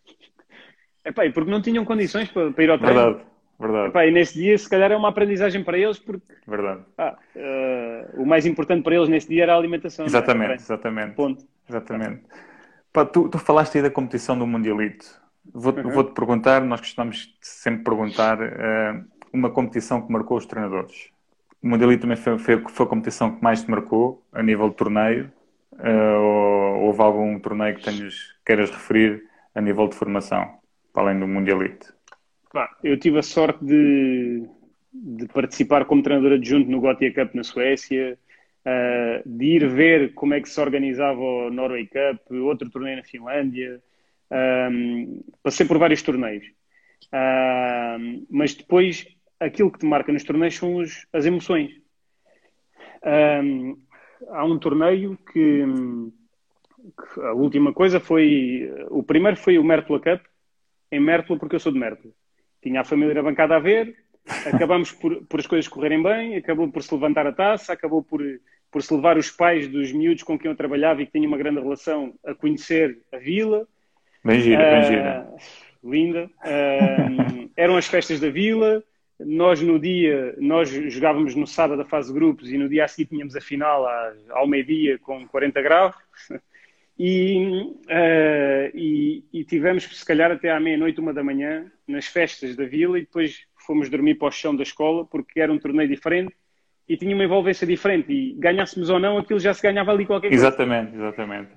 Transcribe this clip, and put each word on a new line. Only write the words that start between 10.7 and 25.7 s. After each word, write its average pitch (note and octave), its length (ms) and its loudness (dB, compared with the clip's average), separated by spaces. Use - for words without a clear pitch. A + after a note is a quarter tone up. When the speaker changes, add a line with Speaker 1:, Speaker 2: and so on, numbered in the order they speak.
Speaker 1:
Ponto. C3+ 300 -4
Speaker 2:
Exatamente. A2 540 -8
Pá, D3+ 140 2
tu, E3+ 240 2
tu - 80 -6
falaste D3+ 400 2
aí C#3+ 60 2
da C#3+ 80 2
competição B2+ 460 -4
do A#2+ 100 -4
Mundialito. G#2+ 580 -4
Vou-te, C3 280 -4
Speaker 1:
Uhum. B2+ 100 -6
Speaker 2:
vou-te C3+ 220 0
perguntar, B2 480 2
nós A#2+ 180 -4
costumamos - 600 -10
sempre - 420 -6
perguntar, A2 580 0
eh, A2 640 -4
uma B2+ 180 0
competição A#2+ 500 -4
que A2+ 100 -10
marcou A2+ 260 -2
os G#2+ 80 -8
treinadores. F#2+ 680 -8
O - 40 -4
Mundialito A#2+ 340 4
também A#2+ 160 -2
foi, A2+ 200 0
foi, A2+ 300 2
foi - 180 0
a - 40 -2
competição A2+ 460 -2
que - 60 -18
mais A2+ 220 2
te - 80 -6
marcou A2+ 520 0
a A2+ 100 -4
nível A2 260 2
de - 60 -6
torneio? A2 560 0